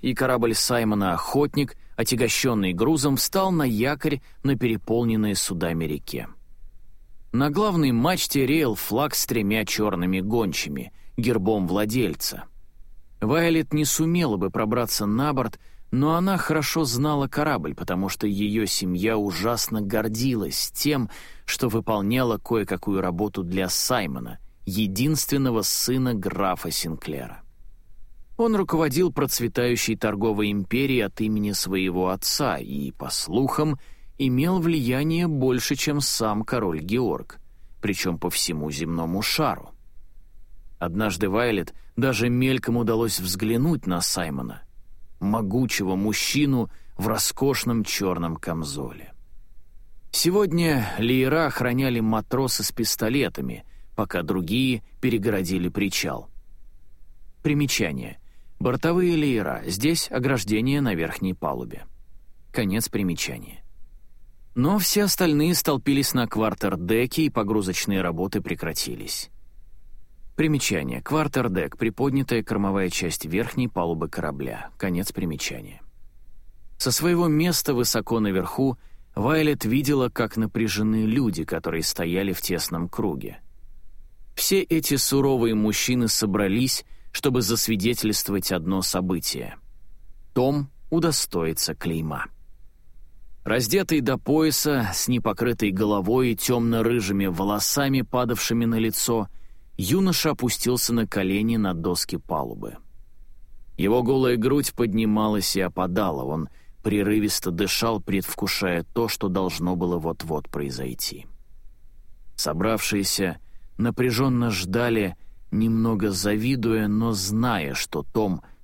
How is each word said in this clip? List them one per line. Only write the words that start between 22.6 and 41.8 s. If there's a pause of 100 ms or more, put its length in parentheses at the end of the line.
работу
для
Саймона, (260)
единственного
сына
графа
Синклера. (960)
Он
руководил
процветающей
торговой
империей
от
имени
своего
отца
и,
по
слухам, (380)
имел
влияние
больше,
чем
сам
король
Георг, (440)
причём
по
всему
земному
шару. (1080)
Однажды
Вайолет (220)